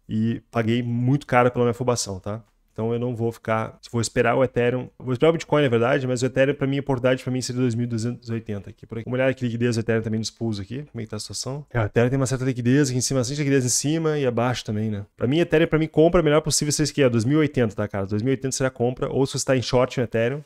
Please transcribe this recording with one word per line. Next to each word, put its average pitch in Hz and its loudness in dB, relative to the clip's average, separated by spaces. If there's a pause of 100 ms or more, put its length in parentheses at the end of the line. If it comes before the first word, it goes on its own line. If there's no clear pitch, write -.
e 110 -2
paguei 117 0
muito 123 0
caro 123 4
pela 123 0
minha 120 2
afobação, 113 -2
tá? 104 -10 (300)
Então 113 -4
eu 117 -2
não 123 -4
vou 113 -2
ficar, 110 -4 (140)
vou 117 -2
esperar 117 0
o 135 2
Ethereum, 123 0
vou 123 -6
esperar 156 4
o - 6
Bitcoin, 151 0
na 139 2
verdade, 123 2
mas 127 -2
o 131 2
Ethereum, 135 2
pra 139 -4
mim, 135 0
a 143 -2
oportunidade 127 0
pra 127 -4
mim 127 -2
seria 123 -4
dois 123 2
mil 120 -2
duzentos 120 -6
e 113 -8
oitenta 107 -8
aqui, - -20
por 113 -10
aqui. 113 -10
Vamos 123 -4
olhar 131 2
aqui 127 -2
a 123 0
liquidez 117 0
do 117 0
Ethereum 113 0
também 110 -2
nos 110 -6
pools 110 -6
aqui, 120 -10
como 117 -10
é 110 -8
que 107 -14
tá 110 -8
a - -8
situação. 131 -10
É, 120 -2
o 107 0
Ethereum 120 2
tem 131 0
uma 135 0
certa 127 -2
liquidez 131 2
aqui 127 -2
em - -2
cima, 135 -2
bastante 127 -2
liquidez 139 2
em 127 0
cima 156 0
e 143 -2
abaixo 120 0
também, 110 -2
né? 101 -8 (120)
Pra 113 -2
mim, 147 2
Ethereum, 165 2
pra 160 2
mim, 156 0
compra 170 4
melhor 151 4
possível 151 0
seria - 0
isso - -2
aqui, 147 2
ó, 131 8
dois 113 2
mil 143 2
e - 6
oitenta, 131 2
tá, 104 -4
cara? 98 -4
Dois 104 -2
mil 131 0
e 135 2
oitenta 131 -4
seria 131 -2
a - -6
compra, 127 -2
ou 131 0
se - -6
você 131 -4
tá 135 2
em 123 0
short 127 0
no 127 0
Ethereum, 117 -2